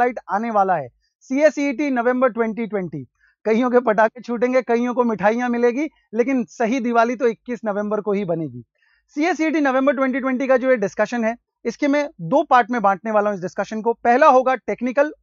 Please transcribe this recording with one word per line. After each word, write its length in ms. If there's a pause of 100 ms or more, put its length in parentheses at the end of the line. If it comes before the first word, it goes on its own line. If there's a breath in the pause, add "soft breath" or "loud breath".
Light 140 (160)
आने 200
वाला 260
है, 120 (320)
सीएसईटी 720
नवंबर 380
ट्वेंटी 380
ट्वेंटी। 400 (380)
कईयों 260
के 100
पटाखे 400
छूटेंगे, 420
कईयों 320
को 100
मिठाइयां 460
मिलेगी, 380 (260)
लेकिन 300
सही 360
दिवाली 360
तो 100
इक्कीस 380
नवंबर 360
को 120
ही 120
बनेगी। 400 (440)
सीएसईटी 520
नवंबर 360
ट्वेंटी 240
ट्वेंटी 260
का 100
जो 140
ये 60
डिस्कशन 480
है, 120 (280)
इसके 240
मैं 200 (120)
दो 220
पार्ट 280
में 120
बांटने 280
वाला 200
हूं 40
इस 80
डिस्कशन 400
को। 100
पहला 340
होगा 280
टेक्निकल 580 (100)